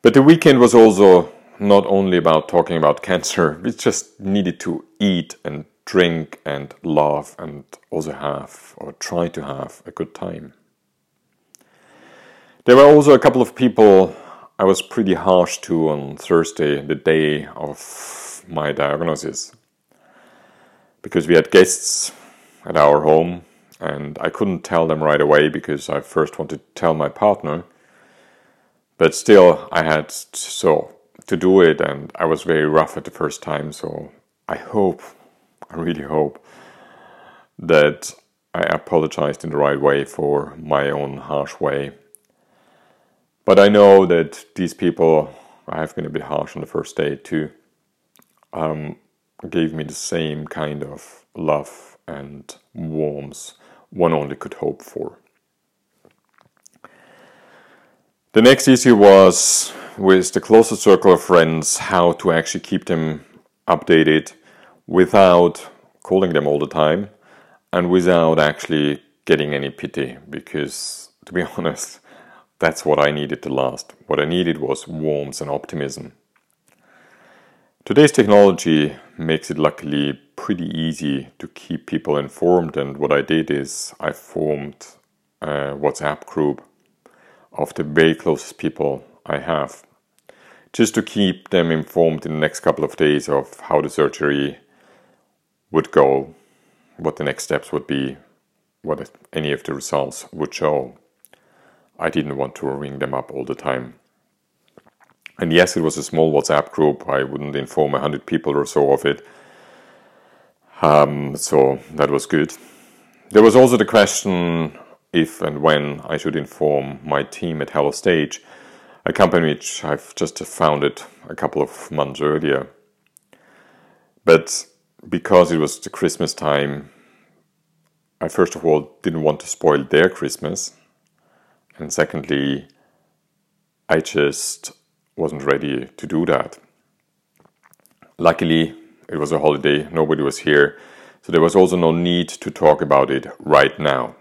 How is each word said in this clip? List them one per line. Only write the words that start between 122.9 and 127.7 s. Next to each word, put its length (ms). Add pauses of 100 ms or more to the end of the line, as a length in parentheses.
But 420 (420)
because 420
it 80
was 220
the 100
Christmas 440
time, 560 (1300)